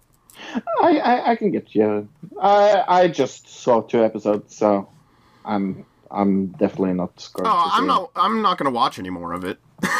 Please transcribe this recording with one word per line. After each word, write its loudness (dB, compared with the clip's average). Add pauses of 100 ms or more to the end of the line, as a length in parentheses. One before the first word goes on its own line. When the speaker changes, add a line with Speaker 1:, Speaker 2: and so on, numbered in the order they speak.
(800)
Speaker 1:
I, 4
I, 0
I 2
can -2
get -6
you. 0 (320)
I, 4
I 4
just -4
saw 0
two 0
episodes, -2
so 2 (560)
I'm, -4 (260)
I'm 0
definitely -2
not -8
going -4
Speaker 2:
Oh, 0
Speaker 1:
to 0
Speaker 2:
I'm 2
Speaker 1:
see -2
Speaker 2:
not, 0
Speaker 1:
it. -12
Speaker 2:
I'm 0
not 0
gonna -2
watch -2
any -10
more -8
of -8
it. -8 (240)
<laughs> -2 (120)